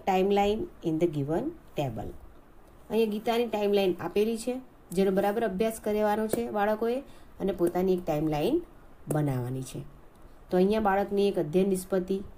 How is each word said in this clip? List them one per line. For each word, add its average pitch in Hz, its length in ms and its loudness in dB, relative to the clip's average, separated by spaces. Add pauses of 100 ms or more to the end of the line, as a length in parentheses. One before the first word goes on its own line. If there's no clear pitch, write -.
timeline 202 540 2 (280)
in 156 120 0
the 170 120 2
given 151 300 -2 (380)
table. 117 280 -4 (840)
અહીંયા 214 220 2
ગીતાની 226 340 0
ટાઇમલાઇન 202 540 2
આપેલી 214 380 0
છે, 247 220 -4 (320)
જેનો 190 180 2
બરાબર 202 340 2
અભ્યાસ 220 360 -2
કરવાનો 214 460 0
છે 233 240 -2
બાળકોએ 214 500 0 (400)
અને 196 120 -2
પોતાની 185 420 2
એક 180 100 -2
ટાઇમલાઇન 156 580 0 (460)
બનાવવાની 131 540 -2
છે. 139 200 -10 (680)
તો 185 60 2
અહીંયા 196 240 4
બાળકની 202 480 2
એક 190 100 -2
અધ્યયન 180 300 2
નિષ્પત્તિ 190 540 -2 (160)